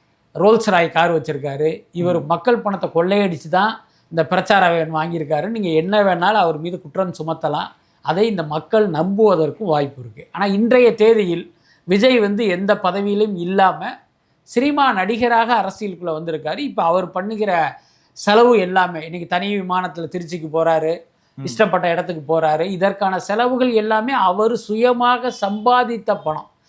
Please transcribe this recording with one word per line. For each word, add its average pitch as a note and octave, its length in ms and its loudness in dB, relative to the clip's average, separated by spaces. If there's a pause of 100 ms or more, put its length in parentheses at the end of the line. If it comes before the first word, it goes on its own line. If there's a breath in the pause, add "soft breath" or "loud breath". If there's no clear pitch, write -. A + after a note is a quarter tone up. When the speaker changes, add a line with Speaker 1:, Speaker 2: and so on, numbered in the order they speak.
(360)
Speaker 1:
ரோல்ஸ் G#3+ 340 4
ராய் E3+ 220 2
கார் E3+ 200 2
வச்சிருக்காரு, D3 800 -4
இவர் F3 300 0
Speaker 2:
ம். C#3 40 -10
Speaker 1:
மக்கள் F3+ 360 0
பணத்தை F#3 280 -4
கொள்ளையடிச்சு F3+ 600 0
தான் G3 240 0 (380 soft breath)
இந்த D#3+ 160 0
பிரச்சார F#3 420 2
வேன் D#3+ 240 0
வாங்கியிருக்காரு, D#3 540 -4
நீங்க A3 220 -4
என்ன F3+ 340 2
வேணாலும் F#3+ 400 2
அவர் D#3+ 160 0
மீது F3 220 -8
குற்றம் F3+ 320 -4
சுமத்தலாம், D#3+ 560 -6 (360)
அதை F#3 220 2
இந்த F#3 160 -2
மக்கள் D#3+ 460 0
நம்புவதற்கு F3+ 760 2
வாய்ப்பு D3 360 -2
இருக்கு. A#2 300 -18
ஆனா F#3 140 -2
இன்றைய A3 500 4
தேதியில் G#3 580 2 (300 soft breath)
விஜய் A3+ 360 4
வந்து G#3 280 0
எந்த G3 320 0
பதவியிலும் G3+ 560 -2
இல்லாம F3+ 540 0 (540)
சினிமா C#4 500 0
நடிகராக A3+ 600 2
அரசியலுக்குள்ள F#3 600 -4
வந்திருக்காரு. D#3+ 440 -6
இப்ப G#3+ 260 -4
அவர் F3 280 0
பண்ணுகிற F#3+ 680 -2 (320 soft breath)
செலவு A3+ 480 4
எல்லாமே, F3+ 440 0
இன்னைக்கு E3 240 -10
தனி G3 320 -4
விமானத்துல F3+ 480 -4
திருச்சிக்கு E3 460 -10
போறாரு, D#3+ 440 0 (400)
Speaker 2:
ம். C#3 60 -12
Speaker 1:
இஷ்டப்பட்ட F3 480 0
இடத்துக்கு E3 340 -4
போறாரு, D#3 360 0
இதற்கான F#3+ 580 -2
செலவுகள் B3 520 0
எல்லாமே A3 420 0
அவர் G#3+ 420 0
சுயமாக A#3+ 760 0 (100)
சம்பாதித்த G#3+ 840 0
பணம். D#3 260 -6 (200 loud breath)